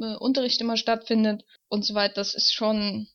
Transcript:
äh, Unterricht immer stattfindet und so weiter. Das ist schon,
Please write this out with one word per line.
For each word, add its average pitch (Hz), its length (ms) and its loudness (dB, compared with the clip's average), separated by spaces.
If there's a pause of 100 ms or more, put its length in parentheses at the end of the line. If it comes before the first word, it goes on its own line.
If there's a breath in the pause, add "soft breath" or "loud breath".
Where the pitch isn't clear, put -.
äh, 220 140 -6
Unterricht 254 460 0
immer 226 160 0
stattfindet 220 640 2 (260 soft breath)
und 208 160 -2
so 208 100 -4
weiter. 202 200 0
Das 202 200 -4
ist - 200 2
schon, 214 600 0